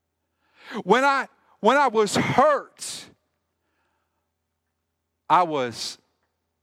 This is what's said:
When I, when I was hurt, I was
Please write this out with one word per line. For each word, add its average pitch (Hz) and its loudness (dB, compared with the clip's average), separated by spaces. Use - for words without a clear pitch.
When 233 2
I, 269 0
when 233 4
I 285 2
was 220 0
hurt, - -2
I 170 2
was 135 -6